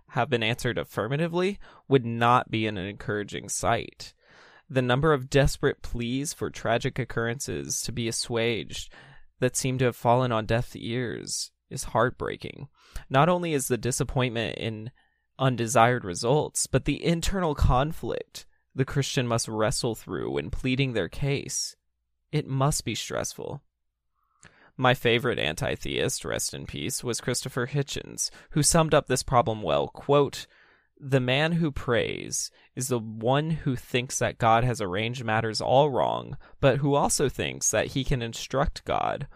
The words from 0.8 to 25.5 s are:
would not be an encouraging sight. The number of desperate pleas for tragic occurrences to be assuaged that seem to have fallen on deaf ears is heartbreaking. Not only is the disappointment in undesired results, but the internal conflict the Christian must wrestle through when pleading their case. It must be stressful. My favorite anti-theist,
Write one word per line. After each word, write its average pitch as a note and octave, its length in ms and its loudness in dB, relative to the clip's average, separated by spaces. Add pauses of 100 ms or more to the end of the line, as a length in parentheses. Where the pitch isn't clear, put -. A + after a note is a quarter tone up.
would C3+ 180 6
not A#2 460 4
be A2 160 0
an G#2 100 -4
encouraging G2+ 680 -6
sight. - 640 -2 (560)
The C3 140 2
number C3+ 320 4
of C3 160 0
desperate - 540 2
pleas B2 500 -4
for F#2+ 160 -6
tragic B2 480 -2
occurrences A2+ 840 -4
to - 80 -6
be A#2 160 -2
assuaged A2+ 840 -2 (480)
that B2+ 160 2
seem C3 220 -2
to C3 80 2
have A#2 100 2
fallen B2 360 4
on A2 160 -2
deaf A#2 280 0
ears G#2 760 -6 (180)
is - 140 -8
heartbreaking. - 840 -2 (400)
Not C#3 220 6
only F3 240 0
is C3+ 140 0
the B2 100 2
disappointment A#2 800 -2
in A2 320 -6 (480)
undesired A#2+ 640 4
results, G#2+ 640 0
but - 200 0
the - 200 -2
internal E3+ 480 0
conflict - 920 2 (260)
the B2+ 120 0
Christian C3+ 420 -2
must A2+ 200 0
wrestle A2 460 0
through C2 380 -6
when D2 180 -4
pleading B2+ 440 0
their F#2+ 160 0
case. - 640 -4 (560)
It D3 160 -2
must C3+ 380 0
be A2+ 100 -4
stressful. - 640 -6 (1120)
My B2+ 200 2
favorite A#2+ 420 2
anti-theist, C#2+ 880 -2